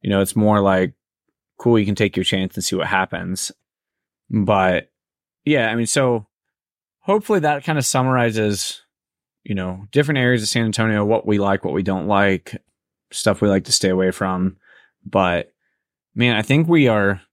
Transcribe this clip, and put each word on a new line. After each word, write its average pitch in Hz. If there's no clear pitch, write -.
You 98
know, 98
it's 95
more 107
like, 95
cool, 120
you 104
can 101
take 101
your 92
chance 95
and 95
see -
what 85
happens. 92
But 95
yeah, 131
I 110
mean, 117
so 123
hopefully 208
that 147
kind 156
of 131
summarizes, 117
you 107
know, 92
different 143
areas 123
of 104
San 117
Antonio, 107
what 110
we 104
like, 98
what 82
we 92
don't 92
like, 98
stuff -
we 104
like 95
to -
stay -
away 92
from. 92
But 92
man, 117
I 110
think 156
we 156
are 101